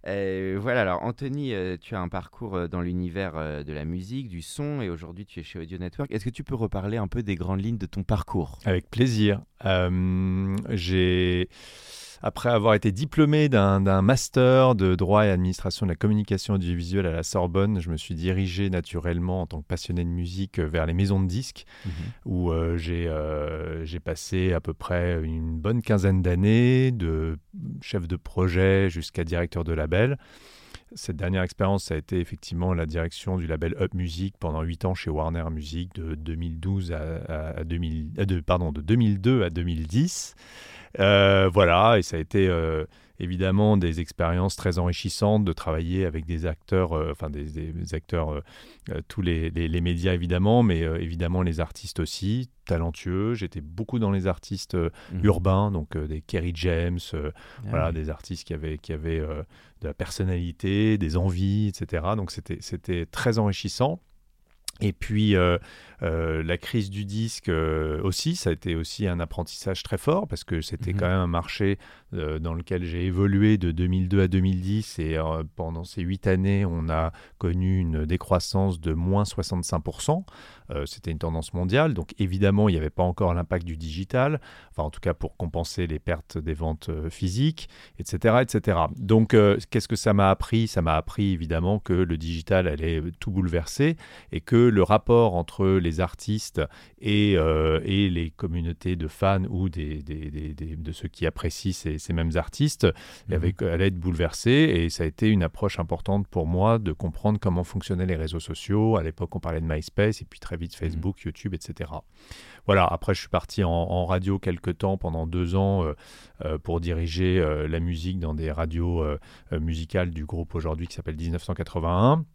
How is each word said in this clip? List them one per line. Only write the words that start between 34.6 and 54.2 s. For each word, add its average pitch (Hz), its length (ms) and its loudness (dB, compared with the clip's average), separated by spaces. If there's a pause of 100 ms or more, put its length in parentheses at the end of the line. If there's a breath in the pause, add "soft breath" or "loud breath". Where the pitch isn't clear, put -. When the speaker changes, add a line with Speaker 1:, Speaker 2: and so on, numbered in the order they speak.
Speaker 2:
huit 82 240 -4
ans 90 80 2
chez - 160 -6
Warner 80 420 -2
Music, 80 440 -8
de 80 200 -6
deux 80 200 -6
mille 82 240 -6
douze 92 320 -2
à, 80 80 -4
à, 78 600 -6
à 78 40 -6
deux 82 140 -4
mille, 80 320 -4 (100)
euh, 98 60 2
de, 92 140 0
pardon, 87 320 0
de 76 100 -6
deux 87 140 2
mille 104 260 4
deux 120 220 4
à 87 60 0
deux 85 140 -2
mille 80 240 -2
dix. 127 480 -2 (640 loud breath)
Euh, 98 520 8
voilà, 98 460 8
et 95 40 4
ça - 140 -6
a 82 40 -2
été, 92 280 2
euh, 80 380 0 (340 soft breath)
évidemment 95 560 4
des 87 240 2
expériences 87 560 0
très 90 240 0
enrichissantes 101 640 2
de 90 80 2
travailler 85 540 -2
avec 80 200 -4
des 82 200 -4
acteurs, 85 480 0
euh, 80 180 -2
enfin 76 180 -8
des, 71 140 -8
des 80 500 -8
acteurs, 80 400 -4
euh, 71 80 -6 (500 loud breath)
euh, 78 180 -6
tous - 120 -6
les, 82 280 0
les, 82 180 -2
les 85 140 0
médias 87 320 0
évidemment, 90 500 4
mais, 85 200 2
euh, 82 140 -2
évidemment 87 440 -2
les 85 180 0
artistes - 400 -6
aussi, 104 500 -2 (160)
talentueux. 90 680 -2
J'étais 95 260 -6
beaucoup 87 400 -6
dans 104 120 2
les 95 140 0